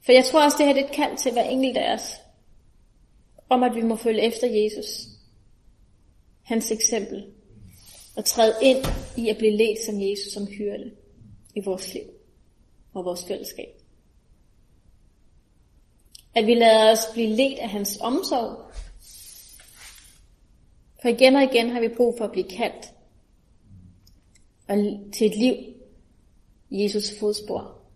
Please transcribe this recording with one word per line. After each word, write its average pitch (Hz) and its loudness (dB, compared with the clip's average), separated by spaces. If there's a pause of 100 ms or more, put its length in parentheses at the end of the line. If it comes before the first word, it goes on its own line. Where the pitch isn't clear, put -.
For 247 6
jeg 254 10
tror 302 4
også, 294 4
det 294 4
her 285 4
det 269 2
er 277 -6
et - -12
kald 294 -2
til 247 -2
hver 233 0
enkelt 262 -2
af - -2
os, - -12 (1300)
om 247 4
at 233 2
vi 226 -2
må 226 0
følge 220 0
efter 233 0
Jesus, 214 -2 (1400)
hans 226 -2
eksempel, - -2 (920)
og 214 -8
træde 226 2
ind 262 6 (380)
i 226 -4
at 208 -2
blive 214 2
ledt 220 0
som 208 -6
Jesus 196 -6
som 202 -8
hyrde 202 -10 (640)
i 208 -6
vores 185 -8
liv - -10 (920)
og 185 -10
vores 180 -8
fællesskab. - -12 (2500)
At 226 2
vi 240 4
lader 220 6
os 220 0
blive 226 -2
ledt 269 0
af 226 -8
hans 202 -8
omsorg. 269 -4 (2250)
For 240 0
igen 262 6
og 277 6
igen 240 2
har 240 -4
vi 226 0
brug 233 0
for 220 -4
at 202 -8
blive 185 -4
kaldt - -8 (1800)
og 202 0 (360)
til 220 0
et 208 0
liv 247 2 (1160)
i 196 -2
Jesus 208 -4
fodspor - -6 (180)